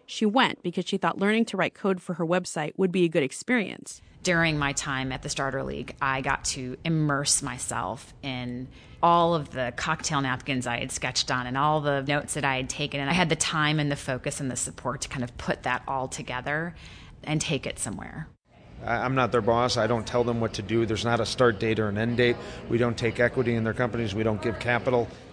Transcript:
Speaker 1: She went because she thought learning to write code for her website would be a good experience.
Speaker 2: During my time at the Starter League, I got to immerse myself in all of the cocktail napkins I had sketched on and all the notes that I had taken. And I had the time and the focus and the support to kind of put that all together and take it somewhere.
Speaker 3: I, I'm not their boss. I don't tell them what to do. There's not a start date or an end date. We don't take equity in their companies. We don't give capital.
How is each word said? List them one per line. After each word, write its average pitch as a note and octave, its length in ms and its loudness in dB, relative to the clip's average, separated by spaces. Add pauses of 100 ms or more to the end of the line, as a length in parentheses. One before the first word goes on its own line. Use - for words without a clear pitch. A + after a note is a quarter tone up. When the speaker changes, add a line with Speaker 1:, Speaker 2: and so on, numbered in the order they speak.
Speaker 1:
She - 200 -2
went G#3+ 380 4
because F3+ 200 -2
she - 140 -2
thought E3 220 0
learning G#3+ 260 4
to G3 120 -6
write E3+ 160 2
code F#3+ 280 0
for F3 140 -6
her F3 100 -2
website E3+ 500 -2
would F#3 160 2
be F3 140 4
a E3 40 2
good D#3+ 140 4
experience. - 760 -2 (220)
Speaker 2:
During E3 360 4
my C#3 140 0
time C3 380 -2
at C3 120 -6
the C3 60 -6
Starter C3+ 340 -2
League, C#3+ 360 -6
I C3+ 220 0
got C3+ 240 -2
to B2+ 380 -4
immerse D3+ 580 2
myself A#2+ 800 -6
in B2 460 -6 (340)
all E3+ 320 6
of D3+ 160 -2
the B2+ 280 -2
cocktail D#3 440 0
napkins C3 460 0
I A#2+ 100 -2
had B2+ 140 -4
sketched - 400 -2
on B2+ 160 0
and B2+ 100 -2
all D3+ 240 4
the C#3+ 220 2
notes C#3+ 320 0
that C#3+ 100 -2
I C3+ 120 2
had C3 120 -4
taken. C#3+ 300 -4
And C#3 100 -2
I - 40 2
had F3 160 4
the - 60 4
time D3+ 440 2
and D3 120 2
the C#3+ 40 0
focus C#3 440 -4
and C3+ 120 -6
the - 40 -6
support - 460 -6
to - 80 -8
kind B2 140 -4
of B2 160 -8
put - 240 -4
that B2 240 0
all C3 200 -2
together C#3+ 680 -6 (480)
and D#3 180 0
take C#3+ 240 -4
it - 140 -8
somewhere. - 480 -10 (580)
Speaker 3:
I, A2+ 120 0
I'm B2+ 180 0
not B2 160 4
their A#2+ 100 4
boss. A#2+ 340 4
I A2 120 2
don't A2+ 180 0
tell B2 180 2
them A#2 160 0
what A2+ 140 0
to - 80 -6
do. A2+ 240 2
There's G#2+ 200 -2
not A#2 140 2
a A2 60 2
start A#2 340 4
date A2 200 2
or G#2+ 100 2
an G2+ 80 -2
end A2+ 200 0
date. A#2+ 180 6 (340)
We A#2+ 80 2
don't A#2+ 200 2
take A2+ 220 -2
equity A#2+ 360 2
in A2+ 80 0
their A2 100 0
companies. A#2 400 -2
We A2 80 0
don't G#2+ 200 2
give A2 180 -2
capital. A#2+ 480 2 (240)